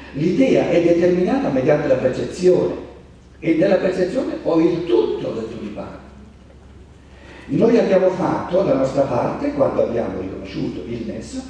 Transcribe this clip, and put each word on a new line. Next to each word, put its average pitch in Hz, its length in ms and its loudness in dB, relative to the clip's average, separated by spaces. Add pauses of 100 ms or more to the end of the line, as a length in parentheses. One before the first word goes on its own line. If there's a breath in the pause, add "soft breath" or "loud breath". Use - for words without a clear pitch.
(140 loud breath)
l'idea 180 560 2
è 170 120 4
determinata 180 680 2
mediante 147 360 2
la 131 80 4
percezione, - 800 0 (640)
e 160 160 0
nella 180 220 2
percezione - 680 -2
ho 165 160 0
il 170 280 2
tutto - 440 0
del 110 260 -8
tulipano. 101 420 -12 (1500 loud breath)
Noi 220 260 4
abbiamo 185 340 4
fatto 170 520 -2
la 135 120 2
nostra 135 280 0
parte - 520 -2
quando - 280 0
abbiamo 92 380 -4
riconosciuto - 680 -8
il 117 180 -8
nesso - 460 -10